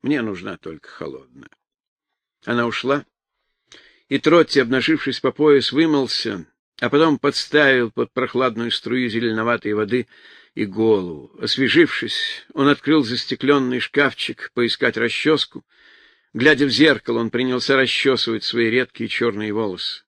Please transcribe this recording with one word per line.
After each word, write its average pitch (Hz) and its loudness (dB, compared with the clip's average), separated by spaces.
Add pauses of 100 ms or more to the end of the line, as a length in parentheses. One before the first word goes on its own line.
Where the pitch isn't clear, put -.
Мне 135 -2
нужна 95 -8
только - -16
холодная". 67 -16 (960)
Она 120 -2
ушла, 131 -4 (1040)
и 139 0
Тротти, 156 4
обнажившись 131 -2
по 131 0
пояс, 143 4
вымылся, 127 -2 (340)
а 123 -2
потом 151 4
подставил 139 2
под - -4
прохладную 120 -2
струю 123 -4
зеленоватой 113 -2
воды 107 -2 (480)
и 107 -2
голову. 92 0 (100)
Освежившись, - 0
он 139 2
открыл 143 2
застеклённый 127 -2
шкафчик - -2
поискать 120 0
расчёску. 127 -2 (680)
Глядя 135 4
в 139 0
зеркало, 123 2
он 113 -2
принялся 127 0
расчёсывать 120 0
свои 117 0
редкие 117 -2
чёрные 107 -4
волосы. 104 -6